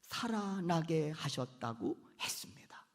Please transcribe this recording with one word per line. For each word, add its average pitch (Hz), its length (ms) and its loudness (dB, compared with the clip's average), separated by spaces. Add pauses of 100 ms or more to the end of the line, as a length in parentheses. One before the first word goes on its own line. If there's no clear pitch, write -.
살아나게 175 1120 2
하셨다고 123 840 -2 (240)
했습니다. - 760 -8